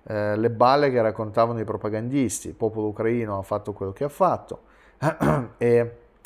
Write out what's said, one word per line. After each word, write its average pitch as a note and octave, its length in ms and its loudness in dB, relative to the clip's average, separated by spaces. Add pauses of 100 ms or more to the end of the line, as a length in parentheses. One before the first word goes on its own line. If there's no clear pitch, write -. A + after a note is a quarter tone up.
eh, G#2 320 -2
le A#2 140 2
balle C3 400 4
che B2 120 2
raccontavano A2+ 560 0
i G#2+ 60 -4
propagandisti. A2+ 840 -4
Il F2 60 -12
popolo G#2+ 340 -2
ucraino A2 500 -2
ha F#2+ 40 -6
fatto G#2 300 -6
quello G2 200 -8
che C#3 120 -6
ha D3 40 -4
fatto - 520 -2 (380)
<clears throat> C#3+ 600 -2
e A#2 380 2 (300)